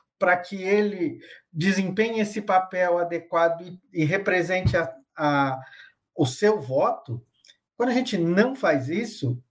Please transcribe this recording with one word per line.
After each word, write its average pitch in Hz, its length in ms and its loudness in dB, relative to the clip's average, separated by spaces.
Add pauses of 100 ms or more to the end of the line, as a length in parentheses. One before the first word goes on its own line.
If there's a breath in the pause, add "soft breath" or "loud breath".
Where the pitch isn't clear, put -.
(180)
para 180 180 4
que 190 260 -8
ele 196 560 0 (320 loud breath)
desempenhe 190 720 0
esse 208 220 -4
papel 180 560 2
adequado 170 640 0
e, 180 180 -16 (100)
e 165 140 0
represente 185 720 0
a, - 180 -2 (220)
a, 143 420 0 (560 loud breath)
o 151 120 2
seu 208 340 2
voto, 139 640 -2 (500 soft breath)
quando 240 140 0
a 240 60 0
gente 240 240 0
não 185 360 2
faz 143 360 0
isso, 170 600 -4